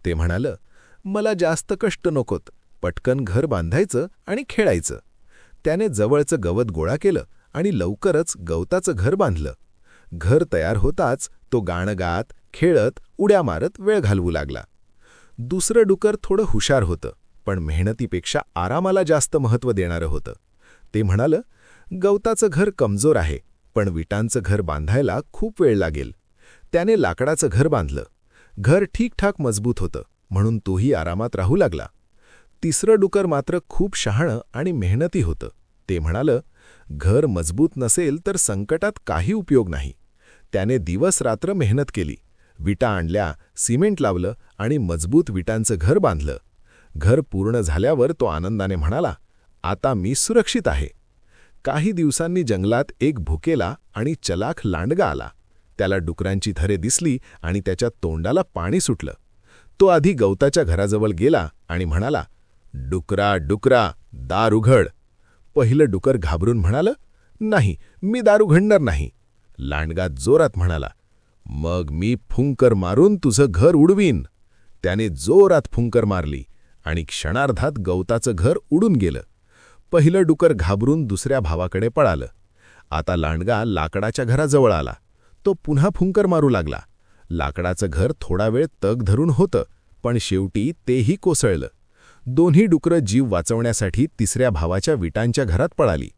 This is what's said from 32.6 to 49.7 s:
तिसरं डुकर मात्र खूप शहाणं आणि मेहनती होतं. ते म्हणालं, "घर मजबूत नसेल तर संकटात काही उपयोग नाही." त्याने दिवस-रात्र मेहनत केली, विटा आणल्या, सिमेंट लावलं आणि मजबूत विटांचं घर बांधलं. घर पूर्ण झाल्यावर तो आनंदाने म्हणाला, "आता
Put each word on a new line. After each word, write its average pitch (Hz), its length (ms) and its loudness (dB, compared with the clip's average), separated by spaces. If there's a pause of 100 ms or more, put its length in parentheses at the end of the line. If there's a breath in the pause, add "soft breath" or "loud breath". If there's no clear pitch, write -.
तिसरं 202 380 2
डुकर 196 260 2
मात्र 156 320 -2 (100)
खूप 196 280 -2
शहाणं 117 420 -2 (160)
आणि 160 180 -4
मेहनती 131 500 -2
होतं. 82 260 -4 (400)
ते 90 100 -2
म्हणालं, 113 420 0 (500 soft breath)
"घर 95 360 2
मजबूत 92 500 0
नसेल 147 500 -2
तर 196 100 -2
संकटात 156 560 -2 (140)
काही 90 260 -2
उपयोग 143 360 0
नाही." 69 240 -8 (600 soft breath)
त्याने 104 260 0
दिवस-रात्र 113 760 -2
मेहनत 139 320 0 (100)
केली, 76 220 -6 (420)
विटा 101 300 0
आणल्या, 90 460 -2 (220)
सिमेंट 165 440 0
लावलं 95 320 -2 (260)
आणि 127 200 -2
मजबूत 87 500 0
विटांचं 110 500 -2
घर 120 200 2
बांधलं. 76 380 -2 (600 soft breath)
घर 104 240 2
पूर्ण 113 400 -2
झाल्यावर 120 520 0
तो 135 120 -2
आनंदाने 95 520 -4
म्हणाला, 98 380 -2 (480)
"आता 127 320 -2